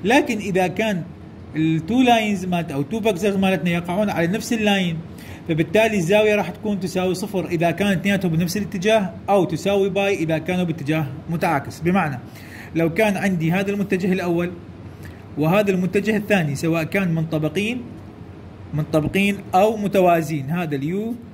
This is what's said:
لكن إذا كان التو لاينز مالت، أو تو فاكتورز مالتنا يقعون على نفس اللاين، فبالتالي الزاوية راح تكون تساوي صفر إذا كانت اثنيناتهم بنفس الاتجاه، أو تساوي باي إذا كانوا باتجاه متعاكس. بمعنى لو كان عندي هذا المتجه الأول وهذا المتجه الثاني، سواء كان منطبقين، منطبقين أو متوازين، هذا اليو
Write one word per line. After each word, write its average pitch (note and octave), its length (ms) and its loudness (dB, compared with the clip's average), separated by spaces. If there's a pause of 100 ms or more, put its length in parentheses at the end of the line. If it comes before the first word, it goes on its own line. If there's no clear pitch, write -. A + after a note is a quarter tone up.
لكن B3 340 4
إذا F#3+ 300 0
كان F#3+ 360 -2 (520)
التو D#3+ 460 2
لاينز G#3+ 440 4
مالت، E3+ 260 -2
أو C#3 100 -2
تو G#3+ 200 -4
فاكتورز G3+ 340 2
مالتنا F#3+ 340 2
يقعون F3 400 0
على E3+ 180 0
نفس A3+ 260 -2
اللاين، G3 440 2 (520)
فبالتالي G3+ 480 2
الزاوية G#3 380 4
راح G#3 140 0
تكون G#3 300 -4
تساوي F#3 360 0
صفر F3+ 320 -4
إذا E3+ 240 2
كانت G3 280 2
اثنيناتهم F#3+ 320 2
بنفس E3 260 0
الاتجاه، G3+ 560 0 (160)
أو G3 140 6
تساوي G3 460 2
باي G3 260 0
إذا D#3+ 220 0
كانوا F3+ 260 -2
باتجاه D#3 440 -2 (220)
متعاكس. D#3+ 500 -2
بمعنى D#3+ 400 0 (560)
لو E3 180 2
كان G#3 240 2
عندي E3+ 340 0
هذا G3 200 0
المتجه G3 420 0
الأول F3 380 0 (880)
وهذا F#3+ 340 4
المتجه F#3+ 460 2
الثاني، F#3+ 380 0
سواء E3 280 0
كان F3+ 320 0
منطبقين، E3 680 -2 (920)
منطبقين D#3 640 0 (180)
أو G#3+ 220 6
متوازين، E3+ 720 2
هذا D#3+ 260 -2
اليو F#3+ 400 -4 (180)